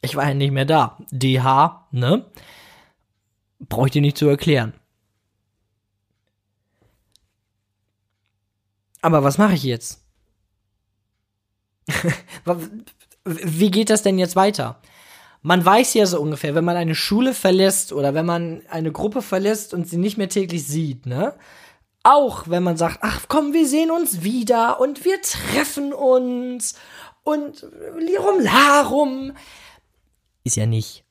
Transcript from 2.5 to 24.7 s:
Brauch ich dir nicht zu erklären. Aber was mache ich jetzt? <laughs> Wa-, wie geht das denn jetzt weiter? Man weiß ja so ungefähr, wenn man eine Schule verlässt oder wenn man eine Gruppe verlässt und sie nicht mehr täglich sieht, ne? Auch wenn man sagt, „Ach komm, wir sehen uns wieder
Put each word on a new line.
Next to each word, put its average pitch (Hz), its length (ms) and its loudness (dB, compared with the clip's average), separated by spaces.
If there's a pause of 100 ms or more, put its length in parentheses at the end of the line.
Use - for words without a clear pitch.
Brauch - 260 -2
ich 135 60 0
dir 147 100 2
nicht 143 160 0
zu 151 100 4
erklären. 139 460 0 (4000)
Aber 160 220 2
was 139 160 0
mache 202 140 6
ich 139 120 0
jetzt? 120 380 -6 (1800)
<laughs> 147 60 -8 (520)
Wa-, 175 140 -2 (680)
wie 170 460 0
geht 208 200 0
das 214 120 4
denn 190 160 2
jetzt 180 160 -2
weiter? 190 460 0 (640)
Man 175 200 2
weiß 208 300 4
ja 214 140 4
so 175 160 0
ungefähr, 151 320 -4
wenn 165 100 2
man 175 140 0
eine 165 160 -2
Schule 240 400 0
verlässt 190 580 2
oder 139 220 -2
wenn 160 100 0
man 170 460 -4
eine 160 220 -4
Gruppe 208 280 -4
verlässt 208 540 -4
und 175 120 -4
sie 170 120 -6
nicht 202 180 -2
mehr 196 140 -4
täglich 175 360 -4
sieht, 143 380 -4
ne? 147 300 -4 (680)
Auch 269 460 2
wenn 175 140 0
man 175 160 0
sagt, 165 240 -2
„Ach 208 260 -6
komm, 294 240 0
wir 320 160 2
sehen 311 220 0
uns 320 320 -2
wieder 233 580 0